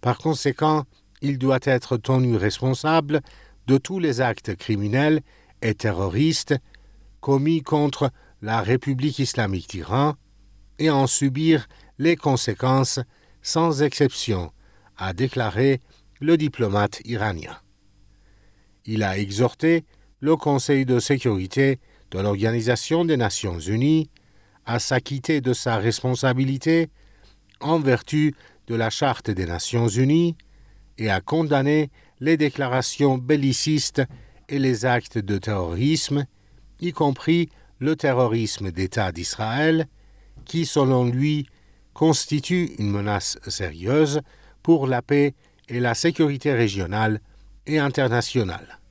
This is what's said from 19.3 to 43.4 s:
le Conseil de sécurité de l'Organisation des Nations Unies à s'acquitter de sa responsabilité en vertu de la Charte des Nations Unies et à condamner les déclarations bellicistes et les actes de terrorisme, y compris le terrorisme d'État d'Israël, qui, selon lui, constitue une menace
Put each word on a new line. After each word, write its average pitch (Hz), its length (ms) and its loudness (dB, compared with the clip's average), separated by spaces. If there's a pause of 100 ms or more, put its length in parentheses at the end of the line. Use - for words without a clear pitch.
le 156 160 2
Conseil 139 500 2
de 123 140 2
sécurité 127 800 0 (320)
de 92 80 -6
l'Organisation 113 840 0
des 156 140 2
Nations 101 420 -2
Unies 135 500 0 (560)
à 117 140 -2
s'acquitter 139 600 -2
de 123 120 0
sa 117 240 -2
responsabilité 131 1120 0 (680)
en 160 200 0
vertu 147 560 2 (320)
de 120 80 -4
la 113 140 0
Charte 123 400 -2
des 92 160 -2
Nations 110 420 -2
Unies 147 480 2 (640)
et 110 120 -2
à 95 100 0
condamner 147 680 0 (300)
les 156 180 2
déclarations 135 800 0
bellicistes 139 840 0 (460)
et 139 120 -4
les 127 260 0
actes 123 320 0
de 101 200 -2
terrorisme, 110 880 -2 (540)
y 175 140 -6
compris 160 560 0 (300)
le 151 160 0
terrorisme 117 760 0
d'État 92 400 -4
d'Israël, 131 760 -2 (580)
qui, 160 200 -4
selon 131 400 2
lui, 139 420 0 (480)
constitue 160 840 0
une 104 140 -2
menace 101 560 -2